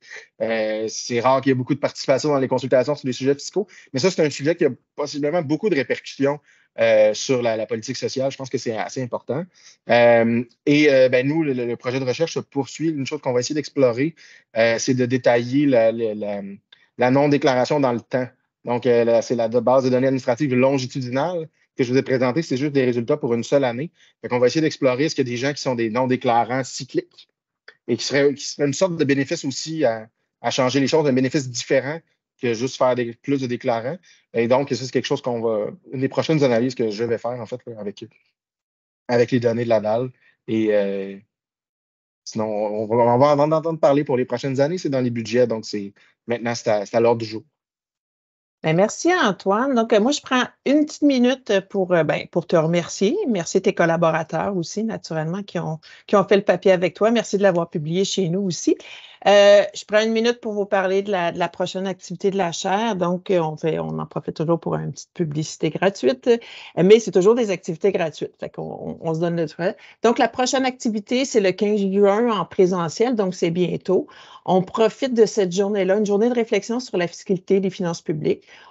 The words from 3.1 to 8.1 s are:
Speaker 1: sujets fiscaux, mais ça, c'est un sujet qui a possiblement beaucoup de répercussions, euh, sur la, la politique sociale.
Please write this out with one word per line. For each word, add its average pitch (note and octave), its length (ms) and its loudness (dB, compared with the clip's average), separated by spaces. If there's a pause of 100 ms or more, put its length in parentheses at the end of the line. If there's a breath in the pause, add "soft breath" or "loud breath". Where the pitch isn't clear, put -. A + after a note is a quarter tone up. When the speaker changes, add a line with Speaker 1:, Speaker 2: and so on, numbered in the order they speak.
Speaker 1:
sujets C3+ 200 0
fiscaux, F3 320 -6 (280 loud breath)
mais B2+ 60 -2
ça, F#3 100 2
c'est F3+ 120 0
un D3 60 2
sujet C#3+ 260 -2
qui E3 120 0
a B2+ 40 4 (260)
possiblement D3 440 -2
beaucoup D#3 300 -2
de E3 60 0
répercussions, C3+ 640 -2 (380 soft breath)
euh, G#2+ 360 6
sur B2+ 280 -2
la, A2+ 140 0
la A2 100 -4
politique A#2+ 300 -6
sociale. C3 340 -4